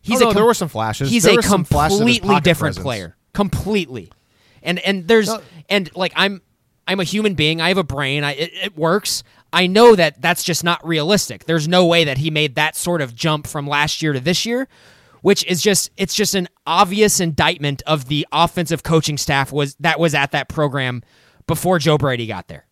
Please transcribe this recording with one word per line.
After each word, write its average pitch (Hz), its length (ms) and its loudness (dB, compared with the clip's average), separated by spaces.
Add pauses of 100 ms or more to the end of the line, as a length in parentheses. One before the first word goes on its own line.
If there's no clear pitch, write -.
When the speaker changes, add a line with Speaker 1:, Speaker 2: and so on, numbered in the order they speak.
Speaker 1:
He's 240 200 0
Speaker 2:
Oh, - 20 6
Speaker 1:
a 226 40 4
Speaker 2:
no, - 0 -
Speaker 1:
com-, 208 80 0
Speaker 2:
there 214 100 2
were 233 80 2
some 170 160 -4
flashes. 110 400 -4
Speaker 1:
he's 220 140 2
Speaker 2:
There - 100 4
Speaker 1:
a - 20 6
Speaker 2:
were 233 60 2
some 185 240 0
flashes 151 340 0
of 233 80 2
his 240 120 2
Speaker 1:
completely 185 160 0
Speaker 2:
pocket 147 100 0
Speaker 1:
different 160 300 0
Speaker 2:
presence. - 80 -12
Speaker 1:
player. 101 340 -8 (160)
Completely. 180 760 -4 (520)
And, 180 180 -4
and 190 260 -4
there's, 214 220 4
Speaker 2:
No. 214 140 -6 (260)
Speaker 1:
and, 190 300 -2
like, 180 180 -2
I'm, 190 260 0 (460)
I'm 190 140 -2
a - 20 0
human 208 300 -2
being. 156 260 0
I 165 80 0
have 185 100 2
a 185 60 0
brain. 139 400 -4
I, 143 120 -4
it, 165 180 -6
it 185 240 -10
works. 165 460 -2 (280)
I 180 160 2
know 220 280 8
that 160 260 0
that's 175 240 0
just 175 180 -2
not 170 240 -2
realistic. 160 560 0
There's 156 240 -2
no 180 180 4
way 170 200 4
that 135 140 -2
he 156 120 -2
made 151 240 -2
that 151 220 0
sort 175 240 -2
of 120 120 -6
jump 151 340 -2
from 143 200 -8
last 147 340 -2
year 156 120 0
to 131 80 -2
this 165 240 -2
year, 240 240 -4 (520)
which 196 220 2
is 170 180 -2
just, 202 360 0
it's 190 180 -4
just 196 200 -2
an 180 120 -2 (180)
obvious 196 540 2
indictment 151 680 0
of 147 220 -2
the 147 240 -2
offensive 165 500 0
coaching 156 360 0
staff 139 340 -2
was, 139 300 -4
that 160 180 0
was 165 160 2
at - 160 0
that 139 160 -4
program 131 560 -4 (440)
before 175 320 0
Joe 151 180 2
Brady 120 300 -2
got 98 200 -10
there. - 240 -20